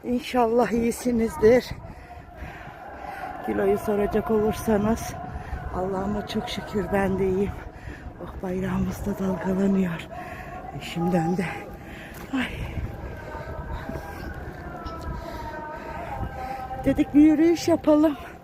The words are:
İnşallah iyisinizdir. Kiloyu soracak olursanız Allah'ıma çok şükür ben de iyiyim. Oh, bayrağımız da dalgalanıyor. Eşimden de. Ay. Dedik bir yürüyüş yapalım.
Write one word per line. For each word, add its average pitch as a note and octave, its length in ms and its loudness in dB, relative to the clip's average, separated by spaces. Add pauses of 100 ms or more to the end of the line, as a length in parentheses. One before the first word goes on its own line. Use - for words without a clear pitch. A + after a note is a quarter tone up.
İnşallah A#3+ 640 4
iyisinizdir. A#3 920 4 (1800)
Kiloyu G3+ 320 4
soracak G#3 540 2
olursanız G#3+ 800 2 (640)
Allah'ıma G3 520 -2
çok - 220 -2
şükür G3 440 -2
ben F#3+ 260 2
de F#3+ 100 4
iyiyim. F#3+ 220 2 (720)
Oh, - 200 -10
bayrağımız F#3 600 -2
da G3 140 -2
dalgalanıyor. F#3+ 880 2 (720)
Eşimden E3+ 580 2
de. F3+ 80 0 (880)
Ay. B3+ 140 0 (4000)
Dedik C#4+ 280 2
bir D4 80 10
yürüyüş D#4 460 8
yapalım. D4+ 500 6 (260)